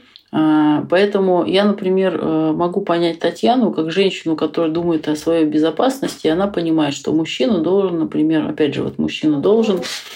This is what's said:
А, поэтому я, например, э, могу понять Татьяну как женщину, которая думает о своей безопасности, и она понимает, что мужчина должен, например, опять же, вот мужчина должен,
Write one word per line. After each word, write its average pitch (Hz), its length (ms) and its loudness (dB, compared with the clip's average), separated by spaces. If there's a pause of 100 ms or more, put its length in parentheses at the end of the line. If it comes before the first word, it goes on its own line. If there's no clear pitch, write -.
(320)
А, 151 560 2
поэтому 190 560 2
я, 180 200 2
например, 190 580 0
э, 160 300 0
могу 175 300 -2
понять 170 360 0
Татьяну 220 540 0
как 160 180 -4
женщину, 175 460 0
которая 156 340 -2
думает 165 380 -2
о 151 80 0
своей 165 280 0
безопасности, 160 840 0
и - 20 2
она 180 160 0
понимает, 160 480 0
что - 180 -6
мужчина 165 460 0
должен, 175 400 0
например, 156 480 0
опять 151 280 0
же, 135 100 -4
вот 139 140 -8
мужчина 151 420 0
должен, 202 400 2 (360)